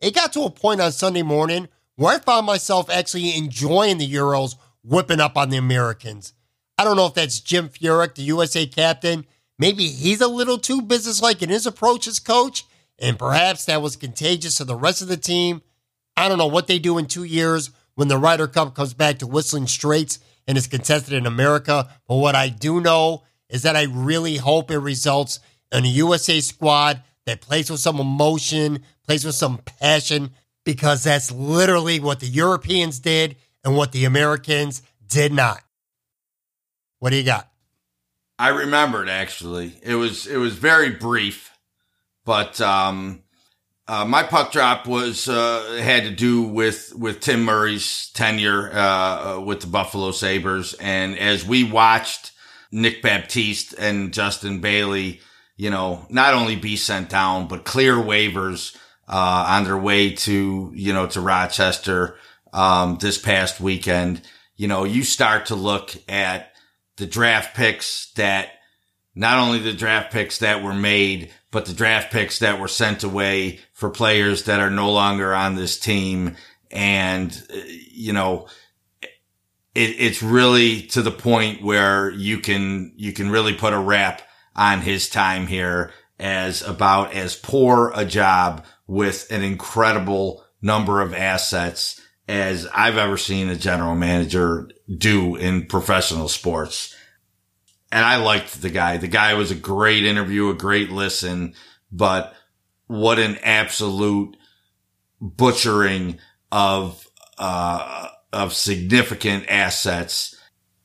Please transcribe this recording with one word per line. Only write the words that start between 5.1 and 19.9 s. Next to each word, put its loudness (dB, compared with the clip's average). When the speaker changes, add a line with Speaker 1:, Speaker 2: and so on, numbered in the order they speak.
Speaker 1:
up 2
on 2
the 0
Americans. -2
I 4
don't 4
know 4
if -4
that's -2
Jim 0
Furyk, 0
the -10
U 2
S -2
A -2
captain. 0
Maybe 2
he's 0
a 4
little -2
too -2
businesslike 0
in -2
his 0
approach 0
as -4
coach, 0
and 0
perhaps 0
that 0
was -4
contagious -4
to -6
the -6
rest 0
of -10
the -2
team. -2
I 2
don't 2
know 4
what 0
they 0
do 0
in -2
two -8
years 0
when 2
the 2
Ryder 2
Cup 0
comes -4
back 2
to -8
Whistling -2
Straits 0